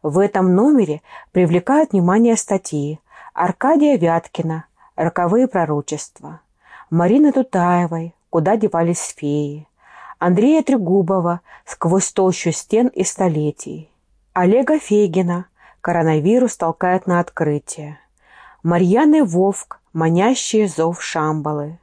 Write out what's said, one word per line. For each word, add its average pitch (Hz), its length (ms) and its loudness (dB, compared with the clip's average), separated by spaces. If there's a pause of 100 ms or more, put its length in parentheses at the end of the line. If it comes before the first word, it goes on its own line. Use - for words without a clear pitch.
В 156 160 -2
этом 190 360 2
номере 208 480 2 (280)
привлекают 185 640 2
внимание 202 420 2
статьи 156 640 -6 (340)
Аркадия 269 640 2
Вяткина 165 680 -2 (320)
«Роковые 180 500 0
пророчества», 151 920 -6 (480)
Марины 220 440 4
Тутаевой 175 840 -2 (160)
«Куда 170 260 0
девались 170 580 -2
феи?», 147 540 -6 (500)
Андрея 220 440 2
Трегубова 185 800 0 (240)
«Сквозь 185 460 -2
толщу 185 380 0
стен 208 360 -2
и - 180 -4
столетий», 156 880 -4 (400)
Олега 240 460 2
Фейгина 185 680 0 (340)
«Коронавирус 170 760 0
толкает 180 500 -2
на 175 140 2
открытие», 151 800 -6 (640)
Марьяны 214 600 4
Вовк 190 600 -2 (100)
«Манящий 196 760 0
зов 170 360 -4
Шамбалы» 156 800 -6